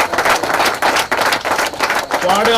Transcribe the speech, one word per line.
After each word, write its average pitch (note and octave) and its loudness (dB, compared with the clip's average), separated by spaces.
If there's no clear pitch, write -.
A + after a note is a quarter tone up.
വാർഡ് A3 4